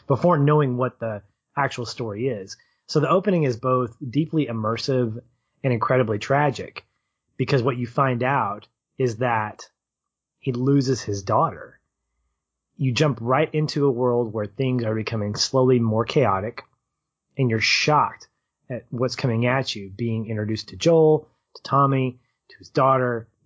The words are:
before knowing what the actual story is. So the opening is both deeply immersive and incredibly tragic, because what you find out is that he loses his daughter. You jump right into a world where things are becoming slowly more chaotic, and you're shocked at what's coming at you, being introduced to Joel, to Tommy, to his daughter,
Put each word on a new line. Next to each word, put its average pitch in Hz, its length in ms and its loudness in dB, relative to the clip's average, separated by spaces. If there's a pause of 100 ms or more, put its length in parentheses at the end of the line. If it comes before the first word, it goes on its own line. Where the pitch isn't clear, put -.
before 156 320 4
knowing 143 380 2
what 123 220 -2
the 110 220 -8 (360)
actual 135 280 -4
story 113 420 -6
is. 101 300 -8 (300)
So - 120 0
the 143 100 2
opening 180 340 2
is 127 120 0
both 127 400 -2 (120)
deeply 151 400 0
immersive 113 720 -2 (440)
and 131 100 2
incredibly 113 460 0
tragic, 135 640 -2 (520)
because 123 260 0
what 123 140 0
you 120 100 -4
find 127 340 0
out 117 460 -2 (300)
is 120 200 0
that 110 500 -2 (720)
he 135 120 -4
loses 127 500 2
his 101 220 -6
daughter. 113 560 -2 (960)
You 131 140 0
jump 127 300 2
right 131 320 2
into 151 320 0
a 139 60 4
world 120 420 0
where 107 120 -4
things 127 380 -2
are 110 100 -2
becoming 107 420 -4
slowly 131 440 2
more 113 260 2
chaotic, 104 560 0 (760)
and 131 120 2
you're 110 120 0
shocked - 640 0 (420)
at 120 200 -10
what's 123 260 -4
coming 120 300 0
at 127 300 0
you, 98 140 -12
being 110 380 -6
introduced 107 420 -6
to - 60 -16
Joel, 156 540 4 (260)
to - 80 -20
Tommy, 135 560 0 (300)
to - 80 -20
his - 120 -20
daughter, 127 580 0 (180)